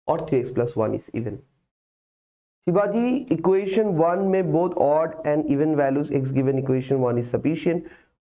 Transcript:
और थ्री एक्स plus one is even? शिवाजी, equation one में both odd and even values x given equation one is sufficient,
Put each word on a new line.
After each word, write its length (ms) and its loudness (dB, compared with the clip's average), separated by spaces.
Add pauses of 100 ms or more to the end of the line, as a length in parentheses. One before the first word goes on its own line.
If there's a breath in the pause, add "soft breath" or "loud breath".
और 220 -2
थ्री 100 2
एक्स 100 -2
plus 280 -2
one 200 0
is 120 -12
even? 280 -6 (1300)
शिवाजी, 580 0
equation 760 2
one 180 4
में 260 2
both 340 0
odd 500 0
and 240 0
even 240 2
values 460 0
x 100 -4
given 320 0
equation 360 0
one 180 0
is 180 -2
sufficient, 480 -2 (380 loud breath)